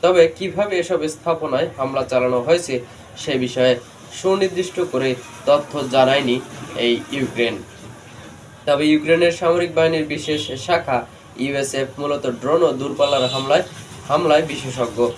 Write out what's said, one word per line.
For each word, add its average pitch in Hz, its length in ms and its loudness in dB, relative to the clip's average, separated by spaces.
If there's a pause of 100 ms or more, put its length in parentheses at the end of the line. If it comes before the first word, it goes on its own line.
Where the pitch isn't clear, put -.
তবে 175 200 6 (140)
কিভাবে 190 460 -2
এসব 165 180 -2 (140)
স্থাপনায় 156 540 -2 (100)
হামলা 135 320 -2
চালানো 127 360 2
হয়েছে 165 280 2 (480)
সে 147 100 -6 (120)
বিষয়ে 127 300 2 (440)
সুনির্দিষ্ট 185 580 -2 (160)
করে 131 180 0 (360)
তথ্য 147 260 2 (220)
জানায়নি 131 420 4 (480)
এই 120 100 4 (220)
ইউক্রেন। 117 380 -2 (1120)
তবে 147 200 2
ইউক্রেনের 165 540 4
সামরিক 175 340 2
বাহিনীর 160 400 2
বিশেষ 151 280 -4 (220)
শাখা 156 340 0 (440)
ইউএসএফ 135 460 -4 (100)
মূলত 143 260 -4 (160)
ড্রোন 147 280 2
ও - 20 4 (100)
দূরপাল্লার 139 540 0
হামলায়, 139 300 2 (440)
হামলায় 156 420 4
বিশেষজ্ঞ। 127 480 -4 (200)